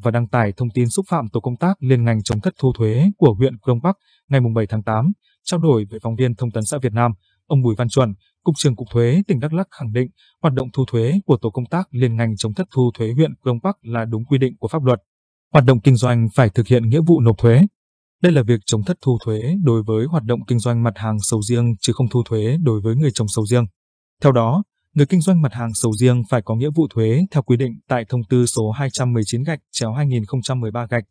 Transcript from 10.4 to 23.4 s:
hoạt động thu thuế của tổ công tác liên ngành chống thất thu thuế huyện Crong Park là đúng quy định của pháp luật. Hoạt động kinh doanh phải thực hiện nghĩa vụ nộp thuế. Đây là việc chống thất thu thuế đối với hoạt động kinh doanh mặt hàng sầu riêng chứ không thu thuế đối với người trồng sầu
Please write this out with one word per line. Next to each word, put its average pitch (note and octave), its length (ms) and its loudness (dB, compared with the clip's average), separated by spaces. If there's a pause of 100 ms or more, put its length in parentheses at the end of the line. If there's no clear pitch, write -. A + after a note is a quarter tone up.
hoạt D3 120 2
động C3 180 -4
thu C3 180 -2
thuế B2 360 0
của C#3+ 100 2
tổ A2 140 -4
công B2 160 -6
tác F3+ 240 -4
liên B2 260 -2
ngành A2+ 200 -2
chống G#2+ 180 -6
thất F3+ 200 -4
thu B2 200 2
thuế A2+ 180 -4
huyện D3+ 180 2 (120)
Crong A#2+ 180 -2
Park G3 220 -4
là A#2 220 -6
đúng A2+ 200 -6
quy C3+ 140 0
định B2+ 200 -2
của A2 100 -6
pháp D#3 160 -4
luật. B2 140 4 (540)
Hoạt C#3+ 120 6
động B2 160 4
kinh C3 160 6
doanh A#2 380 2
phải B2 140 4
thực G#2+ 180 0
hiện A2+ 220 2
nghĩa C#3+ 180 2
vụ E3 140 6
nộp A2+ 180 4
thuế. A#2+ 220 6 (600)
Đây F3 100 4
là C#3+ 100 4
việc A2 240 0
chống G#2+ 180 -2
thất F3 160 -4
thu B2 240 0
thuế A#2 380 -2
đối A#2 200 2
với A2 240 -2
hoạt D#3 180 -2
động A#2 220 -2
kinh A#2+ 120 0
doanh A#2 240 0
mặt A2+ 140 -2
hàng G#2+ 240 -4
sầu G#2+ 220 -2
riêng A#2 380 0
chứ - 120 -4
không B2 160 -2
thu A#2+ 140 0
thuế A2 400 -2
đối A2+ 180 0
với A2 160 -2
người D3 180 2
trồng G#2+ 140 -2
sầu G#2+ 180 -4